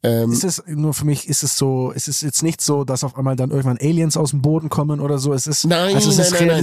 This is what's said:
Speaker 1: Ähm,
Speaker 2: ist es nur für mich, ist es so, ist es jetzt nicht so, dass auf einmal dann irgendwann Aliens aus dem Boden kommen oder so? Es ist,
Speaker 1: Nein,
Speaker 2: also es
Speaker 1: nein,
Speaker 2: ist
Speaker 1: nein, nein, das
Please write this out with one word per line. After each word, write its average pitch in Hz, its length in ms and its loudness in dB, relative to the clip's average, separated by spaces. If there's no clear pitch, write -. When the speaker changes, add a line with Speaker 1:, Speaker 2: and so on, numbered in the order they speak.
Speaker 1:
Ähm, 117 280 2
Speaker 2:
ist 120 120 0
es 180 240 -2
nur 151 260 -2
für 147 120 -4
mich, 147 220 0
ist 147 140 -2
es - 160 -2
so, 131 340 0
ist - 160 -8
es 143 140 -4
jetzt 151 220 -4
nicht 160 180 -2
so, 143 220 0
dass 127 200 -4
auf 135 140 -6
einmal 131 180 0
dann 127 140 -2
irgendwann 135 300 0
Aliens 160 360 0
aus 151 140 0
dem 143 140 -2
Boden 156 260 2
kommen 147 300 -2
oder 143 180 0
so? 139 160 0
Es 131 140 -2
ist, 151 180 -2
Speaker 1:
Nein, 175 300 2
Speaker 2:
also - 160 4
es - 60 4
Speaker 1:
nein, 175 100 4
Speaker 2:
ist 180 60 2
Speaker 1:
nein, 175 60 2
nein, 170 100 4
das 165 140 4